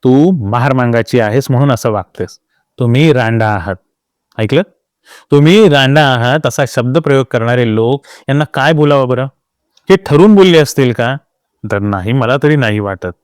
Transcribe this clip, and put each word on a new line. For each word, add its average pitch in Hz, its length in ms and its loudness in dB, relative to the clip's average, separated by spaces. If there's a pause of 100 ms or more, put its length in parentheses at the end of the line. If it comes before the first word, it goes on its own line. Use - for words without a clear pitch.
तू 135 260 4 (160)
महार 120 260 -2
मांगाची 120 480 0
आहेस 113 300 -2
म्हणून 135 200 0
असं 117 200 -2
वागतेस. - 480 -8 (400)
तुम्ही 127 340 2
रांडा 113 340 0
आहात. 101 280 -4 (640)
ऐकलं? 135 240 0 (680)
तुम्ही 170 380 4
रांडा 139 320 2
आहात 131 460 0
असा 135 220 -2
शब्दप्रयोग 135 640 -2
करणारे 117 440 -2
लोक 117 300 -2 (240)
यांना 143 160 0 (100)
काय 147 180 0
बोलावं 143 360 0
बरं? 127 180 -4 (640)
हे 190 60 6
ठरून 185 380 4
बोलले 185 240 4
असतील 131 340 0
का? 123 240 -4 (560)
तर 104 60 -2
नाही, 101 340 -4
मला 127 300 0
तरी 151 140 2
नाही 107 240 -2
वाटत. 98 260 -8 (180)